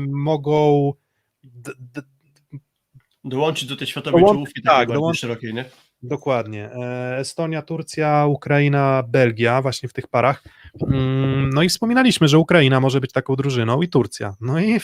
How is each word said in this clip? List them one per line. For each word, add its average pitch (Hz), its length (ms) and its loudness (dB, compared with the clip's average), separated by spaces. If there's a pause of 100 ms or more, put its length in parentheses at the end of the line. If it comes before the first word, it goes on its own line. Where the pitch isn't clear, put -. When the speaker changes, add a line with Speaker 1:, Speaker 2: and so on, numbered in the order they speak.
(120)
Speaker 1:
mogą 147 840 0 (500)
d-, 120 360 -18
d-, 127 220 -16 (1200)
Speaker 2:
Dołączyć 139 460 -4
do 135 80 -8
tej 135 100 -8
światowej 151 340 0
Speaker 1:
dołą-, 202 120 6
Speaker 2:
czołówki 143 280 -6
takiej 151 160 4
Speaker 1:
tak, 120 100 2
Speaker 2:
bardziej 117 80 -4
Speaker 1:
dołą-, 160 180 0
Speaker 2:
szerokiej, 117 400 -8
nie? 123 120 -6 (380)
Speaker 1:
Dokładnie. 117 680 -6
E, 123 460 -8
Estonia, 160 440 -6
Turcja, 151 640 0
Ukraina, 143 840 2
Belgia, 120 540 2
właśnie 127 280 -6
w - 40 -16
tych - 140 -10
parach. 127 360 2 (440)
Mm, 135 640 0
no 139 140 2
i 185 60 2
wspominaliśmy, 233 580 2
że 147 120 6
Ukraina 147 400 4
może 131 220 2
być 127 100 -8
taką 135 240 -2
drużyną 127 460 0
i 175 60 -2
Turcja. 110 540 -2
No 131 180 -4
i 214 240 0